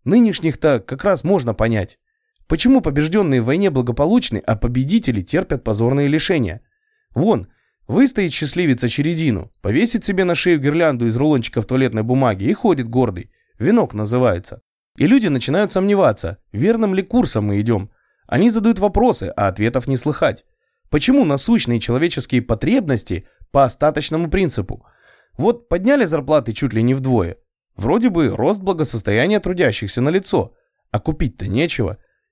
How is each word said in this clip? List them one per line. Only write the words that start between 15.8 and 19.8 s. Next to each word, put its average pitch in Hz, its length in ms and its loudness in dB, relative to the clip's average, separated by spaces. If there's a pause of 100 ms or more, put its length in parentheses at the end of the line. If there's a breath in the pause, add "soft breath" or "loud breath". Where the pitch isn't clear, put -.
верным 208 420 0
ли 185 100 0
курсом 185 420 0
мы 101 160 0
идем. 107 280 -2 (380)
Они 190 220 2
задают 220 300 0
вопросы, 208 580 0
а 101 100 2
ответов 107 400 -2